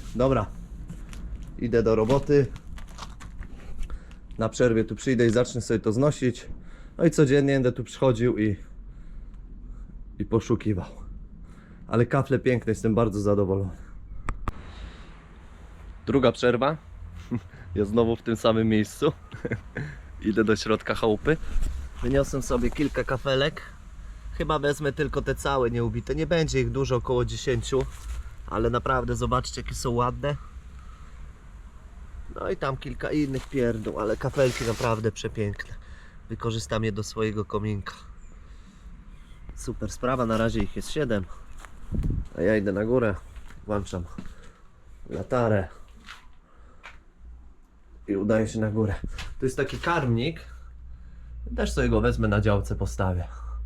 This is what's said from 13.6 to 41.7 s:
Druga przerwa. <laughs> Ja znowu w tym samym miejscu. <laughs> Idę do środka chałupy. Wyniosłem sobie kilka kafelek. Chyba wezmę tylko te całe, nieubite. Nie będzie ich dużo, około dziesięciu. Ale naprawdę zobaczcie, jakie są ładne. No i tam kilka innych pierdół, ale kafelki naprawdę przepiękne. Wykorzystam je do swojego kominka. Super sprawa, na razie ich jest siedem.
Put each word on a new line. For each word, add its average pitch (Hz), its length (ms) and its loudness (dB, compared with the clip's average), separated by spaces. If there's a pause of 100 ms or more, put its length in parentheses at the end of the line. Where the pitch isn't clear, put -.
Druga 123 260 6
przerwa. 127 460 4 (540)
<laughs> 123 80 -2 (360)
Ja 104 100 4
znowu 113 300 4
w - 60 -14
tym 113 160 0
samym 110 320 4
miejscu. 110 440 4 (500)
<laughs> - 680 -10
Idę 110 140 4
do 107 120 6
środka 110 400 0
chałupy. 117 420 2 (640)
Wyniosłem 135 400 2
sobie 120 300 2
kilka 135 320 0
kafelek. 135 580 0 (680)
Chyba 151 280 0
wezmę 143 340 2
tylko 139 280 0
te 135 140 0
całe, 131 360 2
nieubite. 117 440 0
Nie 156 120 0
będzie 151 340 4
ich 117 100 2
dużo, 131 240 2
około 123 300 2
dziesięciu. 120 600 0 (600)
Ale 113 220 2
naprawdę 120 460 2
zobaczcie, 120 460 0
jakie 120 140 -6
są 123 160 -2
ładne. 120 440 2 (2000)
No - 140 -4
i 190 80 0
tam 135 200 -2
kilka - 340 -6
innych 135 380 0
pierdół, 113 500 0
ale 107 180 0
kafelki 131 480 2
naprawdę 113 460 2
przepiękne. - 640 -4 (540)
Wykorzystam 113 540 -2
je 110 80 2
do 104 120 -4
swojego 107 420 -2
kominka. 104 480 -2 (1600)
Super - 360 -6
sprawa, 127 340 0
na 113 120 4
razie 113 220 2
ich 101 160 0
jest 104 160 -6
siedem. 117 340 2 (1120)